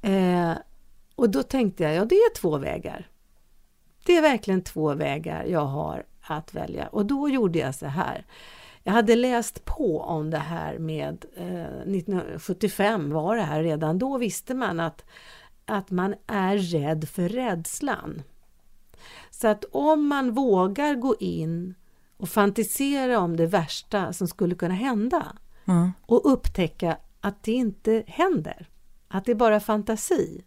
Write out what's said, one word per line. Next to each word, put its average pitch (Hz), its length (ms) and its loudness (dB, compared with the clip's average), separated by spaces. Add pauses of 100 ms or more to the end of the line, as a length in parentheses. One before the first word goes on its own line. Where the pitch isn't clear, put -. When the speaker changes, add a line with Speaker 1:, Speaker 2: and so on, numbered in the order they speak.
Speaker 1:
Eh, 180 560 2 (580)
och 240 140 4
då 262 140 0
tänkte 220 400 0
jag, 151 120 2
ja, 190 100 2
det 254 100 4
är 440 200 6
två 151 220 0
vägar. - 500 -8 (960)
Det 349 120 6
är 320 40 6
verkligen 214 400 2
två 156 320 -2
vägar 156 520 -4
jag 160 200 0
har 147 380 -6 (180)
att 156 320 -8
välja. - 340 -8
Och 208 180 -2
då 277 240 -2
gjorde 208 300 2
jag 143 160 -4
så - 100 -12
här. 147 400 -4 (580)
Jag 180 100 0
hade 233 220 6
läst 240 500 0
på 180 360 -2
om 156 280 -4
det 160 80 -2
här 156 420 -6
med, 156 460 -6 (120)
eh, 175 480 -10
nittonhundrasjuttiofem 185 1300 -2
var 160 240 0
det 233 60 0
här. 156 220 0
Redan 160 360 0
då 269 180 -2
visste 240 360 -4
man 202 260 -2
att, 165 260 -6 (600)
att 196 260 -4
man 185 240 0 (120)
är 196 300 0
rädd 160 520 -2
för 180 200 -2
rädslan. 220 920 -4 (1080)
Så - 180 -2
att 208 240 2
om 294 360 4
man 277 240 0
vågar 226 640 2
gå 247 240 2
in 170 560 -4 (420)
och 185 120 -8
fantisera 247 920 0
om 170 180 0
det 165 80 4
värsta 175 680 -2
som 180 140 -4
skulle 175 280 -2
kunna 175 180 -2
hända 247 640 -2 (280)
Speaker 2:
Mm. 180 260 4 (140)
Speaker 1:
och 254 280 6
upptäcka 170 640 -2 (240)
att 202 220 -6
det 220 80 -2
inte 220 560 0
händer, 277 640 0 (380)
att 196 180 -4
det 240 60 2
är 233 40 4
bara 214 240 6
fantasi 214 880 -2